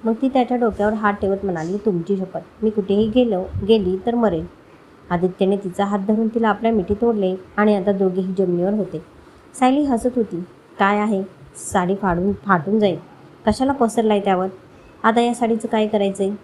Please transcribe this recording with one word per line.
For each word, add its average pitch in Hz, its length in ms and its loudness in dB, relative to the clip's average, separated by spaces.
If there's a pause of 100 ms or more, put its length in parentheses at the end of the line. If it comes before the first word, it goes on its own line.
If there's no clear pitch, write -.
मग 226 100 0
ती 262 160 0
त्याच्या 247 280 2
डोक्यावर 214 360 0
हात 208 200 0
ठेवत 196 320 -2
म्हणाली, 175 320 -4
"तुमची 196 400 0
शपथ, 180 220 -8 (240)
मी 220 60 2
कुठेही 208 460 0
गेलो, 220 280 2 (240)
गेली 190 380 2
तर 233 100 0
मरेन." 180 300 0 (640)
आदित्यने 185 480 0
तिचा 196 280 -4
हात 202 140 -2
धरून 214 280 0
तिला 226 220 0
आपल्या 226 220 0
मिठीत 208 320 0
ओढले 202 320 0 (220)
आणि 208 180 4
आता 196 160 0
दोघेही 190 480 0
जमिनीवर 180 340 0
होते. 180 320 -4 (540)
सायली 262 220 4
हसत 254 340 0
होती. 185 280 -4 (360)
"काय 202 200 2
आहे, 208 240 0 (320)
साडी 185 400 -2
फाडून, 190 380 0
फाटून 196 460 0
जाईल. 185 180 2 (500)
कशाला 262 240 0
पसरलाय 220 480 2
त्यावर? 190 280 0 (560)
आता 226 180 2
या 240 120 0
साडीचं 226 340 -2
काय 214 200 0
करायचंय? 196 420 0 (140)